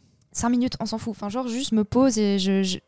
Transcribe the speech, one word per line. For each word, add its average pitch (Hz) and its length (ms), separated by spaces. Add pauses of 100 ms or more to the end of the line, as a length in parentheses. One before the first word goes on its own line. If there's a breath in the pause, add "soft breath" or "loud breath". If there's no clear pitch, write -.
(320)
Cinq - 180
minutes, 247 300
on 226 40
s'en 220 140
fout. 220 180
Enfin, 202 140
genre, 247 180
juste 240 240
me 214 100
pose 247 360
et 202 200
je, 190 240
je, 185 140 (120)